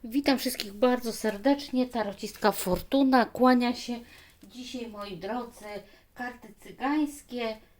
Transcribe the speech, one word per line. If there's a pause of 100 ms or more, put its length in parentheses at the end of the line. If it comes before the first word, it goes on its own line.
Witam
wszystkich
bardzo
serdecznie.
Tarocistka
Fortuna
kłania
się. (440)
Dzisiaj,
moi
drodzy, (500)
karty
cygańskie. (240)